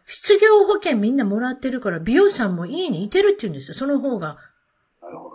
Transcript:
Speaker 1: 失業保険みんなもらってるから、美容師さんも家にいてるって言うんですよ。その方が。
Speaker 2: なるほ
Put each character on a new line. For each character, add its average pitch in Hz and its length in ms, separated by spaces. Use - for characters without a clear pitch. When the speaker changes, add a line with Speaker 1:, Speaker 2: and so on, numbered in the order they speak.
Speaker 1:
失 - 280
業 415 320
保 415 80
険 311 240
み 208 120
ん 269 60
な 262 80
も 202 160
ら 247 120
っ - 20
て 262 160
る 254 100
か 202 100
ら、 165 100
美 208 140
容 392 140
師 403 80
さ 214 120
ん 180 80
も 170 100
家 320 240
に 180 140
い 208 40
て 381 140
る 415 60
っ - 20
て 403 120
言 202 80
う - 20
ん - 20
で 135 60
す - 80
よ。 - 60
そ 269 120
の 285 140
方 247 180
が。 156 180
Speaker 2:
な 87 80
る 90 80
ほ - 180